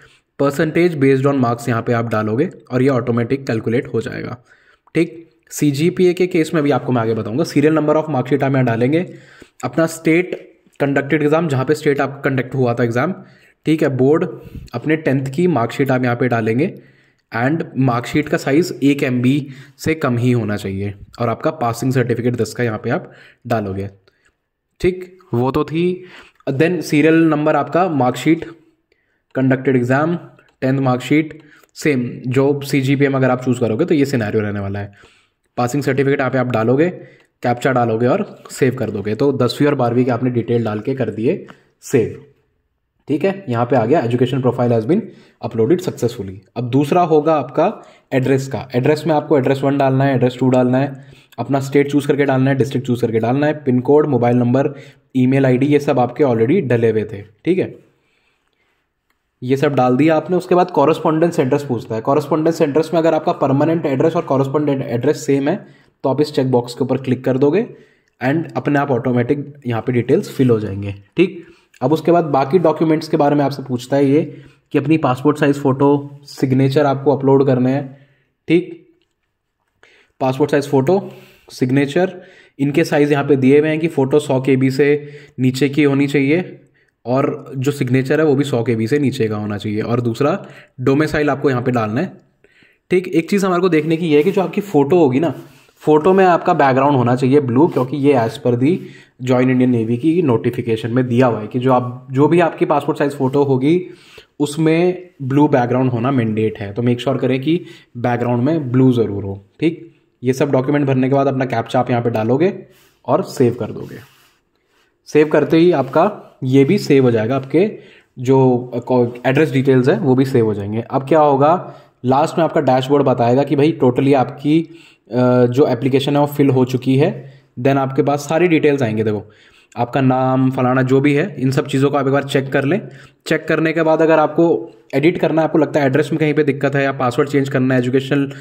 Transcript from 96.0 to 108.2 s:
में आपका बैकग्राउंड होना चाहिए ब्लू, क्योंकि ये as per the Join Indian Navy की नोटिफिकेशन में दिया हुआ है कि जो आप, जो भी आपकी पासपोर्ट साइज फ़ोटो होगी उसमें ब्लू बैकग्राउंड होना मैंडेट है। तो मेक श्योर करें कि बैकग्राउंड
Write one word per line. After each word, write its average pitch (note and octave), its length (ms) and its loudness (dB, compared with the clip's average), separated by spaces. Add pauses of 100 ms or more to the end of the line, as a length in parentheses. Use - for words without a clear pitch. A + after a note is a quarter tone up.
में G3 120 4
आपका F3 300 2
बैकग्राउंड C#3 420 2
होना B2 200 2
चाहिए C#3 240 4
ब्लू, C3 260 2
क्योंकि C3+ 300 -2
ये C#3 180 2
as A2+ 180 0 (140)
per B2 80 2
the C#3 220 2 (480)
Join B2+ 180 2
Indian B2+ 320 2
Navy A#2 240 -2
की D#3+ 240 0
नोटिफिकेशन A#2+ 680 -2
में B2+ 180 0
दिया A#2+ 180 2
हुआ G#2+ 140 0
है G#2+ 60 -10
कि B2+ 120 -4
जो B2+ 140 0
आप, B2 380 -2
जो C3+ 180 2
भी E3+ 120 4
आपकी E3 240 0
पासपोर्ट D3 340 -2
साइज C#3+ 140 0
फ़ोटो C3+ 320 0
होगी C3+ 420 0 (540)
उसमें D#3+ 680 0 (120)
ब्लू C#3 260 2
बैकग्राउंड B2+ 420 0
होना A#2+ 200 -2
मैंडेट A2 480 -2
है। G2+ 140 -10
तो A#2+ 100 -6
मेक A#2+ 180 0
श्योर C3 160 -2
करें C3 240 -2
कि E3 240 -2 (320)
बैकग्राउंड A#2+ 460 -2